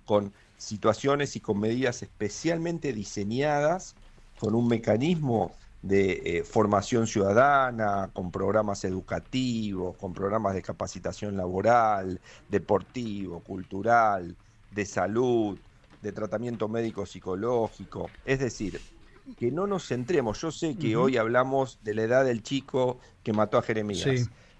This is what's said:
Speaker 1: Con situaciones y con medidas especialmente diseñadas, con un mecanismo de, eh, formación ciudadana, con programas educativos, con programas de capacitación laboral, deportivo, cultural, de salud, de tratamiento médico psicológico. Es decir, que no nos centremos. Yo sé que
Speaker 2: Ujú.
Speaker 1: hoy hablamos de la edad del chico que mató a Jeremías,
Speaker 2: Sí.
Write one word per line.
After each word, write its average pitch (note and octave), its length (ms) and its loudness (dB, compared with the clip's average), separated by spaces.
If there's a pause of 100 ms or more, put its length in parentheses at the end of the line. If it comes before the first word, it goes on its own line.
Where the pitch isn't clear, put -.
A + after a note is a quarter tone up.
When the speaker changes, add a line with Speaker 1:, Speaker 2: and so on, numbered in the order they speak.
Speaker 1:
Con G#2 280 2 (240)
situaciones C3+ 800 0
y G#2+ 40 -8
con G2+ 200 -2
medidas A#2+ 420 0
especialmente E3 880 -4
diseñadas, C#3+ 1000 -2 (440)
con G#2+ 180 0
un A#2+ 100 4
mecanismo A#2 880 2 (300)
de, F#2+ 420 4
eh, E2+ 200 0
formación G#2+ 640 2
ciudadana, A2 1040 2
con F#2 200 -6
programas G2+ 520 0
educativos, F#2+ 1120 -4
con F#2+ 160 -8
programas G2 420 0
de F#2 80 -4
capacitación F#2+ 760 -6
laboral, F#2+ 840 2 (280)
deportivo, G2 920 -2
cultural, G2 960 0 (360)
de G2+ 140 -2
salud, G#2+ 720 0 (420)
de G#2 120 -8
tratamiento G#2+ 560 -4
médico A2 380 -4
psicológico. G2 1040 -4 (140)
Es C3 160 0
decir, A2 400 -4 (560)
que B2 160 -2
no F3 160 -4
nos G3 180 -4
centremos. B2 540 -2
Yo D#3+ 100 -6
sé D#3 260 -4
que A2 200 0
Speaker 2:
Ujú. A#2+ 100 4
Speaker 1:
hoy C3 100 2
hablamos B2+ 680 2
de G#2+ 100 -4
la A2 80 0
edad B2 220 6
del A#2+ 180 0
chico B2+ 560 -2 (240)
que A2+ 100 -2
mató G#2+ 260 4
a A#2 40 2
Jeremías, G#2 400 -2 (200)
Speaker 2:
Sí. A#2 60 -2 (320)